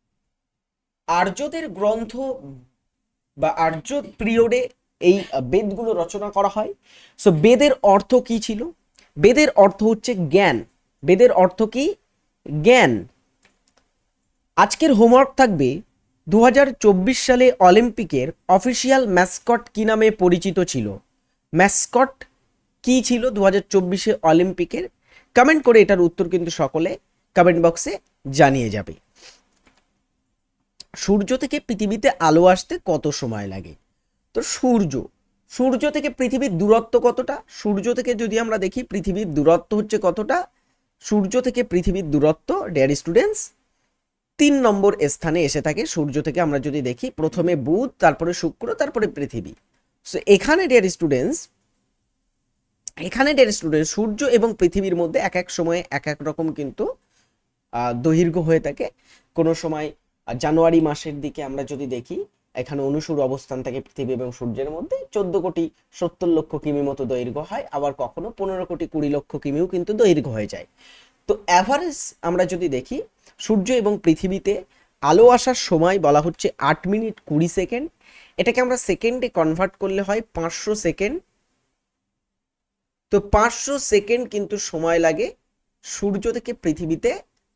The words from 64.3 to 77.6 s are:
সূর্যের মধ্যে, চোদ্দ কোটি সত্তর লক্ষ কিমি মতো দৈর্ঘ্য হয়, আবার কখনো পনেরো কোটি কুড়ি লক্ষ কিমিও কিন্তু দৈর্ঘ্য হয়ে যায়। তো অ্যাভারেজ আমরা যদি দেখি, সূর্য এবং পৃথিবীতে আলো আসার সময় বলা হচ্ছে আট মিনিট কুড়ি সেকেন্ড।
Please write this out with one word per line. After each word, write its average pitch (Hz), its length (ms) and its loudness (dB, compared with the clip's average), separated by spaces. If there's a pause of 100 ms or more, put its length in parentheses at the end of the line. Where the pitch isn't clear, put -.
সূর্যের 123 400 -8
মধ্যে, 262 260 -8 (140)
চোদ্দ 190 280 -4
কোটি 165 300 -4 (220)
সত্তর 175 360 -6
লক্ষ 156 280 -2
কিমি 143 260 -4
মতো 139 240 -6
দৈর্ঘ্য 123 340 -6
হয়, 208 320 -10
আবার 143 220 -4
কখনো 165 440 -10
পনেরো 190 280 -6
কোটি 165 220 -10
কুড়ি 147 220 -4
লক্ষ 143 280 -6
কিমিও 147 300 -4
কিন্তু 185 260 -6
দৈর্ঘ্য 185 360 2
হয়ে 110 180 -6
যায়। - 180 -14 (600)
তো 208 180 -2
অ্যাভারেজ 285 760 0
আমরা 180 240 0
যদি 180 240 -4
দেখি, 139 320 -6 (380)
সূর্য 214 320 0
এবং 208 320 0
পৃথিবীতে 196 600 -2 (380)
আলো 175 260 6
আসার 247 280 4
সময় 180 440 0
বলা 147 220 4
হচ্ছে 170 360 -4
আট 156 300 -2
মিনিট 214 380 -4
কুড়ি 156 220 0
সেকেন্ড। 233 420 -6 (480)